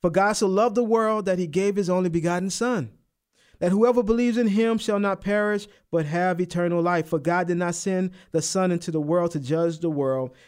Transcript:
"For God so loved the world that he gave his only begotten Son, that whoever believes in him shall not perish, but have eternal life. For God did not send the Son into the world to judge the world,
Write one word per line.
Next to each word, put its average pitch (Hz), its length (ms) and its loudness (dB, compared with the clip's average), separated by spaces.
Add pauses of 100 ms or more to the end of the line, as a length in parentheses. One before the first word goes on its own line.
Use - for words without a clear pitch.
"For 180 80 0
God 190 260 2
so 208 120 0
loved 202 300 2
the 240 80 2
world 220 420 0
that 185 140 0
he 175 80 -2
gave 190 280 0
his 190 140 -2
only 185 180 2
begotten 170 400 -2
Son, 208 480 -4 (640)
that 175 140 0
whoever 233 300 4
believes 233 360 2
in 240 80 2
him 226 320 2
shall 208 220 0
not 196 200 -2
perish, 208 480 -2 (220)
but 160 160 0
have 175 340 0
eternal 175 400 0
life. 170 280 0
For 165 100 0
God 170 300 0
did 175 100 0
not 175 160 -2
send 185 380 -2 (180)
the 160 100 0
Son 185 300 0
into 170 200 -4
the 156 120 -2
world 170 300 0
to 160 80 -4
judge 160 400 -2
the 165 100 -2
world, 131 440 -2 (140)